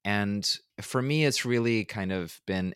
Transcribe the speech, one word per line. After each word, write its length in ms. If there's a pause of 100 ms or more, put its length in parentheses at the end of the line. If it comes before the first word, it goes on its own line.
And 540 (220)
for 200
me, 240
it's 200
really 400
kind 260
of 340
been 320